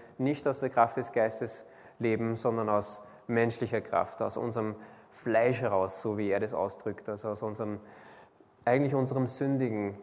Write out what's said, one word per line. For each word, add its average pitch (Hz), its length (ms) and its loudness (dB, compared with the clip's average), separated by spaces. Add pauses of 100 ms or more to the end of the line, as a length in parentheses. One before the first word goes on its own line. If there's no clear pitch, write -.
(160)
nicht 143 320 0
aus 135 120 0
der 131 100 0
Kraft 117 260 4
des 123 160 -4
Geistes 113 540 -2 (320)
leben, 113 380 0
sondern 113 340 0
aus 104 320 0 (240)
menschlicher 117 560 0
Kraft, - 400 -2
aus 107 160 -2
unserem 110 380 -4 (360)
Fleisch 117 480 2
heraus, 98 400 2
so 107 160 -2
wie 104 140 0
er 98 100 2
das 107 140 -2
ausdrückt, 101 560 -4
also 104 180 -6
aus 104 140 -6
unserem, 107 380 -4 (840)
eigentlich 135 300 4
unserem 131 320 2
sündigen, 120 760 0